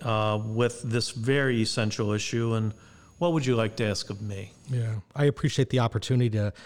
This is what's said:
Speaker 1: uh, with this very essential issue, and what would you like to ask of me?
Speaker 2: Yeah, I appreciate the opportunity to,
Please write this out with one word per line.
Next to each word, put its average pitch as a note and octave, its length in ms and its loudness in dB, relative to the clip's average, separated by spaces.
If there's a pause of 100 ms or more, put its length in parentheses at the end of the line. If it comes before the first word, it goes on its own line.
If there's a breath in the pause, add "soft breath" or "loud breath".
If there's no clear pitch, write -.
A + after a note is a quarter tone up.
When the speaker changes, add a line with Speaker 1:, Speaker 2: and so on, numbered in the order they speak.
Speaker 1:
uh, G#2+ 420 2
with A2+ 380 0
this A2+ 300 -2
very B2+ 500 2
essential G#2+ 500 0
issue, A#2 400 0
and A2 220 0 (420 loud breath)
what F3 160 0
would D3+ 140 0
you B2+ 100 4
like A2 200 0
to A#2 100 0
ask G2+ 240 -2
of G2+ 100 -8
me? G2 320 -8 (160)
Speaker 2:
Yeah, A#2 280 -2 (200)
I C#3+ 80 2
appreciate C#3+ 460 2
the B2+ 80 2
opportunity A#2+ 580 2
to, G#2 160 0 (140 loud breath)